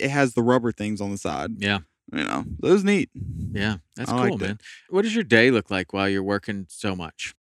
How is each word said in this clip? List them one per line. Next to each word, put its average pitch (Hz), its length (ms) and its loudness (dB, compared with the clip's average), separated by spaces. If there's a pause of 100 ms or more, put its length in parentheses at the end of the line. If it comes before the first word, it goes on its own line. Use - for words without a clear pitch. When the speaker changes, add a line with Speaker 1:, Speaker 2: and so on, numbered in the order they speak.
Speaker 1:
it 135 80 0
has 139 240 2
the 120 80 2
rubber 120 300 4
things 104 280 -4
on 101 120 -4
the 101 60 -6
side. 78 400 -6
Speaker 2:
Yeah. 101 220 0 (320)
Speaker 1:
You 76 120 -4
know, - 220 -4 (180)
it - 60 2
was 190 140 6
neat. 202 260 2 (420)
Speaker 2:
Yeah, 101 260 -2 (180)
that's 120 160 -6
Speaker 1:
I - 20 0
Speaker 2:
cool, 123 80 0
Speaker 1:
liked 120 200 0
it. 92 40 -2
Speaker 2:
man. 104 140 -6 (300)
What 190 140 0
does 220 120 -2
your 226 80 0
day 117 260 6
look 113 220 2
like 92 200 -2
while 98 160 0
you're 98 160 0
working 101 460 -4
so 98 260 -4
much? - 460 -10